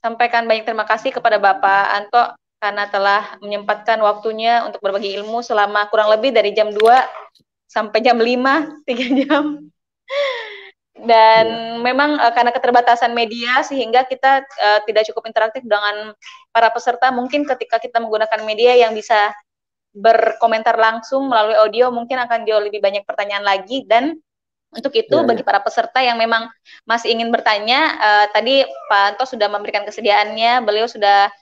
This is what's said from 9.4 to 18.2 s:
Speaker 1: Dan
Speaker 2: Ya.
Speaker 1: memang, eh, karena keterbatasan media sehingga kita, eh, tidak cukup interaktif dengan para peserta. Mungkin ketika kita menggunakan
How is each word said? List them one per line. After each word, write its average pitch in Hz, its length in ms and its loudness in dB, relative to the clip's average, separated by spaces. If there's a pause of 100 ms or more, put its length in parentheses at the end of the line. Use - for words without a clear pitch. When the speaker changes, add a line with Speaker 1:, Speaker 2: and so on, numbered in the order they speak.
Speaker 1:
Dan 226 500 6
Speaker 2:
Ya. 233 340 -8
Speaker 1:
memang, 277 360 0
eh, 233 160 2
karena - 160 2
keterbatasan 240 640 2
media 240 480 -2
sehingga 254 440 0
kita, 269 360 0
eh, 208 380 0 (100)
tidak 214 240 2
cukup 226 160 -10
interaktif 226 360 -2
dengan 208 520 -4 (320)
para 226 240 2
peserta. 247 400 -2
Mungkin 269 340 -2
ketika 240 320 -4
kita 240 220 -4
menggunakan 220 420 -2